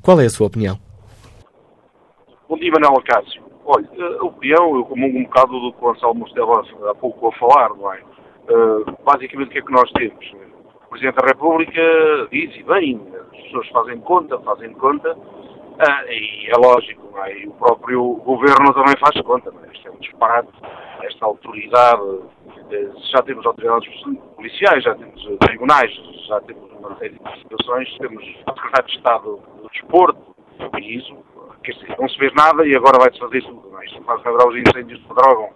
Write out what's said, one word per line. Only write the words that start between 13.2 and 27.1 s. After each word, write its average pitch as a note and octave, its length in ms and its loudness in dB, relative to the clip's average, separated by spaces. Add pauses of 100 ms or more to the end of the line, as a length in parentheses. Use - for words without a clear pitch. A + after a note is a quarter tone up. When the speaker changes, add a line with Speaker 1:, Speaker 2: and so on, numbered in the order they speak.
Speaker 2:
as - 120 -20
pessoas - 240 -10
fazem A#2+ 300 -2
de A2 40 -20
conta, D3+ 380 -2
fazem A2 300 -8
de G#2+ 40 -20
conta, D3 420 -4 (600)
ah, C#3+ 300 0
e G#2+ 420 -12
é A#2 80 2
lógico, A#2+ 540 2
não G2 120 -12
é? G2 140 -12
E G#2 80 -16
o G#2+ 60 -16
próprio A#2+ 640 -2
governo C3+ 580 2
também C#3 240 2
faz D3 160 2
de D3 80 -4
conta, - 300 -4
não - 120 -20
é? - 80 -20
Isto - 160 -20
é - 40 -20
um - 60 -20
disparate, A#2 540 -4 (520)
esta - 200 -12
autoridade, G#2+ 960 0 (540)
eh, G#2 160 -8 (240)
já C3 100 2
temos A#2 240 -10
autoridades A#2 420 -4 (460)
policiais, D3+ 480 0
já A2+ 140 -2
temos, - 340 -20
eh, G2+ 60 -8 (100)
tribunais, A#2+ 440 2 (360)
já G#2 140 -6
temos G2+ 320 -20
uma G2+ 260 -18
série G2+ 160 -12